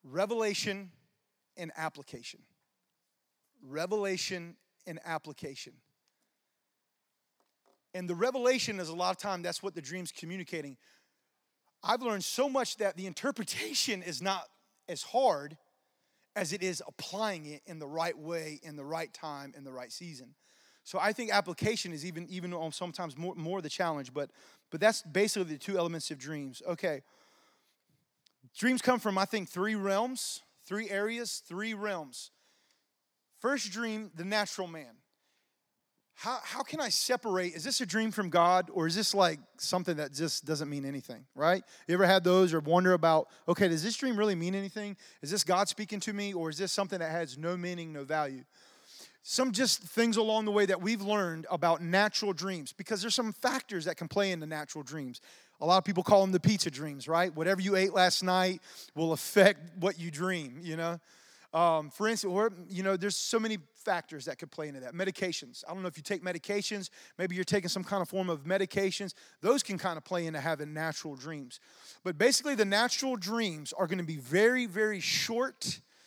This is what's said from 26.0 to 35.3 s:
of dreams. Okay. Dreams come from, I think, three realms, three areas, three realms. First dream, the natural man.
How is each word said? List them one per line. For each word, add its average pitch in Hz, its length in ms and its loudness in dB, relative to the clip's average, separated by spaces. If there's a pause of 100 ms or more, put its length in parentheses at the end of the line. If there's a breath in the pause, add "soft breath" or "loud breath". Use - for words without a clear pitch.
of 147 80 -8
dreams. 139 480 -8
Okay. 165 360 -2 (1500 soft breath)
Dreams 247 240 2
come 254 180 2
from, 202 200 0
I 196 80 2
think, 202 220 -4
three 208 260 -2
realms, 208 680 -2 (220)
three 208 240 -6
areas, 214 580 -4
three 214 280 -6
realms. 185 560 -8 (1120)
First 226 300 -2
dream, 214 440 -6
the 165 100 -10
natural 196 420 -2
man. 151 300 -16 (1160)